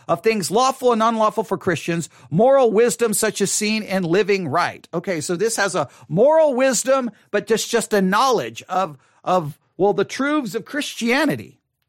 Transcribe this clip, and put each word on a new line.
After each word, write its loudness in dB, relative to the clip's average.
of -2
things 0
lawful 2
and 2
unlawful 0
for -4
Christians, -4
moral 4
wisdom 2
such -2
as 0
seen -2
in -2
living 0
right. -4
Okay, -4
so -4
this -2
has -2
a -2
moral 4
wisdom, 0
but -2
just, 0
just -2
a 4
knowledge 0
of, -4
of, -2
well, 2
the 0
truths -4
of -8
Christianity. -4